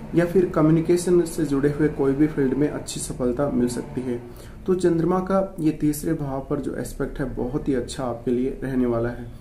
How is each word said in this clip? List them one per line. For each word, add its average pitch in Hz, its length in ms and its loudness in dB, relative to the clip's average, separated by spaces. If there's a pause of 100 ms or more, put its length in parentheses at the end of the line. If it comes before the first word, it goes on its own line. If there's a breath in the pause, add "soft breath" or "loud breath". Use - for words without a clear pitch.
(160)
या 170 100 4
फिर 180 200 4
communication 170 760 4
से 165 240 -2
जुड़े 139 240 2
हुए 143 180 2
कोई 139 240 2
भी 147 160 4
फील्ड 139 260 0
में 143 160 2
अच्छी - 300 -8
सफलता 127 500 -2
मिल 123 180 2
सकती 123 340 -6
है। 123 200 -4 (460 loud breath)
तो 185 80 4
चंद्रमा 175 440 2
का 190 400 0
ये 156 120 2
तीसरे 151 420 -2
भाव 135 360 -4
पर 143 100 0
जो - 160 -6
aspect - 440 -6
है 123 160 -4
बहुत 123 320 -4
ही 139 60 2
अच्छा 123 300 -4
आपके 120 280 -4
लिए 127 320 0
रहने 127 220 0
वाला 117 240 0
है। 120 320 -10